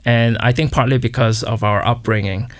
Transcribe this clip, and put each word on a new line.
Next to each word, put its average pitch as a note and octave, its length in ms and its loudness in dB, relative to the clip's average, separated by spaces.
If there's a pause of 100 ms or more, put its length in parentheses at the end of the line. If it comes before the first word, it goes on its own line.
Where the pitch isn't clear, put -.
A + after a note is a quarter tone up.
And A#2 340 2
I B2 120 2
think D3+ 200 0
partly C3 260 2
because A#2 460 0
of A2 200 -4
our G#2 220 0
upbringing. G#2+ 760 -2